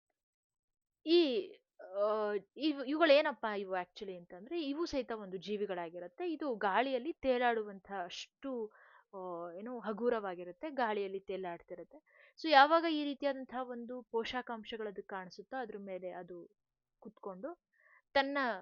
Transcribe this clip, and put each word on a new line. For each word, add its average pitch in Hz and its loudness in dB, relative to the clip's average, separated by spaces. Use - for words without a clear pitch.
ಈ, 311 6
ಆ, 208 0
ಇವ್-, 277 0
ಇವುಗಳೇನಪ್ಪ 302 6
ಇವು 190 -4
actually 185 -6
ಅಂತಂದ್ರೆ, 196 -8
ಇವು 285 -2
ಸಹಿತ 254 -4
ಒಂದು 196 -6
ಜೀವಿಗಳಾಗಿರುತ್ತೆ. 180 -4
ಇದು 294 -2
ಗಾಳಿಯಲ್ಲಿ 240 2
ತೇಲಾಡುವಂತಹ 220 0
ಅಷ್ಟು, 226 -8
ಆ, 175 -6
ಏನು 226 -10
ಹಗುರವಾಗಿರುತ್ತೆ, 202 -2
ಗಾಳಿಯಲ್ಲಿ 208 -2
ತೇಲಾಡ್ತಿರುತ್ತೆ. 185 -8
So, 320 -2
ಯಾವಾಗ 302 10
ಈ 294 0
ರೀತಿಯಾದಂತಹ 262 -4
ಒಂದು 240 -10
ಪೋಷಕಾಂಶಗಳು 226 -6
ಅದಕ್ಕೆ 202 -10
ಕಾಣಿಸುತ್ತೋ, 190 -10
ಅದ್ರ 214 -8
ಮೇಲೆ 185 -8
ಅದು 175 -12
ಕುತ್ಕೊಂಡು 208 -12
ತನ್ನ 277 2